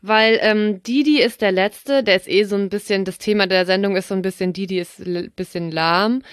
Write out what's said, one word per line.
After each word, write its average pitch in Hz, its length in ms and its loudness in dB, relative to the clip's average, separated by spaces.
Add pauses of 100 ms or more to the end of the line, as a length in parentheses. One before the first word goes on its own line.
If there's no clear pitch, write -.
Weil, 220 400 4
ähm, 214 400 0
Didi 285 380 2
ist 233 220 0
der 202 100 2
Letzte, 208 520 0
der 196 120 2
ist - 120 -4
eh 196 160 2
so 202 120 -4
ein 196 120 -2
bisschen, 196 360 -4
das 185 140 -10
Thema 208 280 0
der 185 200 2
Sendung 196 300 0
ist 185 120 -4
so 196 60 -4
ein 190 80 -2
bisschen, 185 300 -4
Didi 190 260 -6
ist 175 220 -10
l-, 180 340 -8
bisschen 170 360 -8
lahm 175 520 0 (100)